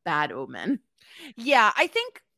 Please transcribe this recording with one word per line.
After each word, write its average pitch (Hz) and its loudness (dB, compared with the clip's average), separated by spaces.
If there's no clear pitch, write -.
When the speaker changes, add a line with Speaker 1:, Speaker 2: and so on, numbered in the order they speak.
Speaker 1:
bad 151 -2
omen. 127 -6
Speaker 2:
Yeah, 233 4
I 349 2
think 466 -6